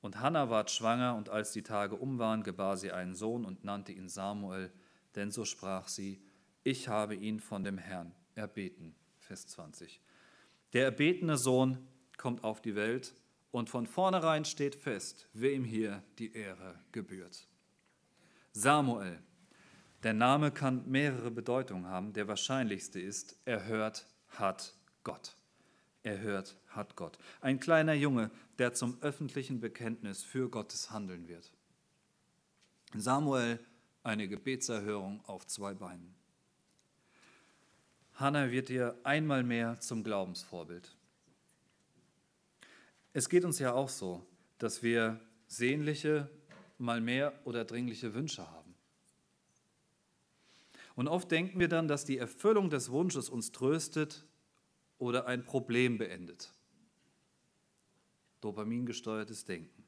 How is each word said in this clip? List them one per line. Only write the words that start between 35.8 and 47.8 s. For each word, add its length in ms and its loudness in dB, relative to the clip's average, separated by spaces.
Hannah 360 4
wird 180 0
ihr 340 0
einmal 400 4
mehr 360 0
zum 240 -4
Glaubensvorbild. 920 -4
Es 160 0
geht 160 6
uns 140 0
ja 120 2
auch 180 2
so, 360 -6
dass 260 -2
wir 380 4
sehnliche, 840 0
mal 200 0
mehr 340 2
oder 180 -2
dringliche 500 -4